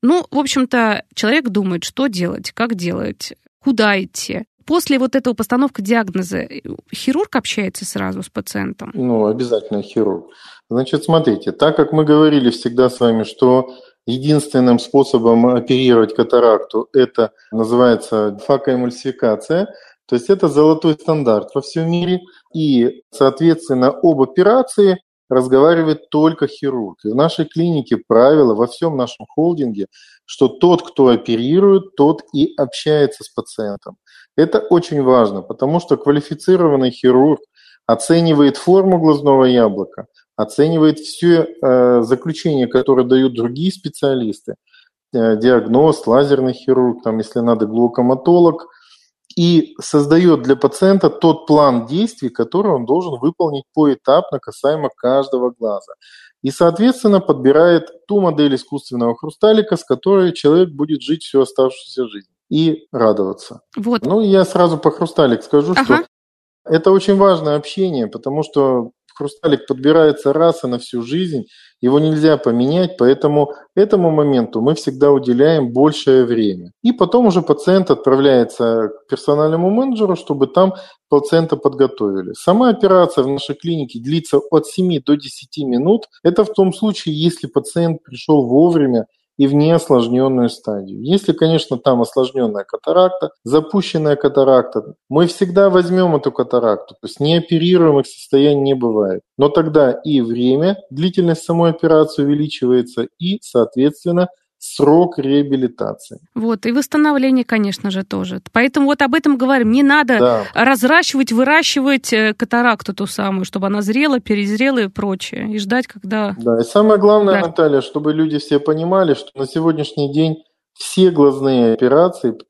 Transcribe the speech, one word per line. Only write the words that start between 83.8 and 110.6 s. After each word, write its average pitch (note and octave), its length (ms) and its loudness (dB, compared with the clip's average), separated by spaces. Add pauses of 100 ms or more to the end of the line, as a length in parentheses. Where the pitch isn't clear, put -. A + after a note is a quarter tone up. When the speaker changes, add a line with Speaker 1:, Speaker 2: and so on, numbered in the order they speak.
Speaker 2:
длится D3+ 380 -2
от D#3 280 0
семи F3+ 340 -2
до D3 160 0
десяти C#3+ 480 -12
минут. C#3+ 420 0 (180)
Это F3+ 200 2
в G#3+ 100 -6
том F#3+ 180 2
случае, F#3 480 -6
если E3 280 -2
пациент E3 560 -4
пришёл C3 420 -2
вовремя C#3 600 2 (320)
и C#3 80 4
в C#3 80 -2
неосложнённую C3 960 2
стадию. G2+ 520 -12
Если, F3 300 -2
конечно, D#3 460 -2
там B2 240 0
осложнённая A#2 600 -4
катаракта, F3+ 680 -2 (140)
запущенная D#3 720 -2
катаракта, C3+ 760 0 (140)
мы D#3 180 2
всегда F#3+ 440 2
возьмём F3+ 460 2
эту C#3 160 -2
катаракту, A#2 680 -2
то A2 80 -16
есть - 120 -18
не D#3+ 180 0
оперируем, E3 600 2
их C3+ 60 -4
состояние C#3+ 560 0
не C#3 120 0
бывает. G#2+ 480 -2 (160)
Но C#3 100 2
тогда D3+ 420 2 (140)
и D3 160 0
время, B2+ 560 -2 (140)
длительность E3+ 540 -2
самой E3+ 260 0
операции D#3 540 2
увеличивается, B2+ 800 -2 (120)
и, F#3 240 -6
соответственно, D#3+ 840 -2 (360)
срок D#3+ 540 2
реабилитации. C3+ 1000 -4 (160)
Speaker 1:
Вот, A3 300 -4
и A#3+ 60 -2
восстановление, C4+ 720 0
конечно G3+ 460 -4
же, F#3+ 140 -6
тоже. F#3+ 360 -8 (120)
Поэтому C4+ 340 0
вот C#4+ 160 0
об C4+ 140 0
этом C#4+ 200 2
говорим. B3 360 0
Не C4+ 100 2
надо C#4 380 2
Speaker 2:
Да. - 240 2 (100)
Speaker 1:
разращивать, C4 800 0